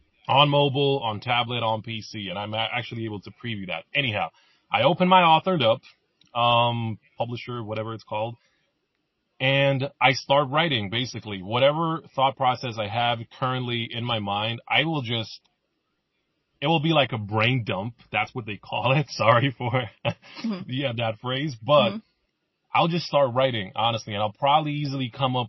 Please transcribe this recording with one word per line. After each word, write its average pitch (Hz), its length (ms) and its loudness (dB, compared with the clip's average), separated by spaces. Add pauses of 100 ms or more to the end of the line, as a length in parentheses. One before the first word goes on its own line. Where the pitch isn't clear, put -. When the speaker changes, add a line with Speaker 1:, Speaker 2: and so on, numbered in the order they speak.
(280)
Speaker 1:
On 139 220 6
mobile, 139 520 2
on 107 180 -4
tablet, 120 420 -2
on 110 180 0
P 110 220 -10
C, 104 260 -10
and 90 100 -8
I'm 104 140 -6
a-, 110 180 -2
actually 117 360 -8
able 104 160 -8
to - 80 -18 (120)
preview 101 260 -8
that. 82 160 -8 (100)
Anyhow, 107 340 -2 (420)
I 104 120 2
open 175 260 4
my 185 140 8
Authored 165 400 4
Up, 113 180 4 (580)
um, 120 600 2 (180)
publisher, 120 480 -8
whatever 110 300 -6
it's 104 100 -14
called, 110 320 -6 (1040)
and 135 440 2 (160)
I 131 120 6
start 139 380 2
writing, 135 400 0
basically. 107 520 -6
Whatever 147 600 2 (140)
thought 135 200 2
process 127 420 0
I 107 100 -4
have 120 300 0 (200)
currently 123 520 -2
in 117 140 -6
my 120 140 -2
mind, 104 500 -4
I 120 160 2
will 156 180 -2
just, 113 380 -6 (1200)
it 143 60 -4
will 160 140 2
be 160 120 2
like 139 200 4
a 120 60 -2
brain 110 460 0
dump. 107 300 -4 (160)
That's 107 240 -4
what 117 120 -8
they 101 100 -8
call 113 420 -2
it. 151 80 0
<laughs> - 40 -20
Sorry 120 460 4
for 110 280 -2 (600)
Speaker 2:
Mm-hmm. 208 240 -4
Speaker 1:
yeah, 131 280 -4
that 113 240 -4
phrase, 131 420 -4
but 131 280 6
Speaker 2:
Mm-hmm. 101 60 -4 (800)
Speaker 1:
I'll 151 140 4
just 165 180 -2
start 139 280 2
writing, 120 400 0
honestly, 110 400 -2
and 101 80 -2
I'll 104 100 -2
probably 147 400 0
easily 139 380 -4
come 131 260 -2
up 120 120 -2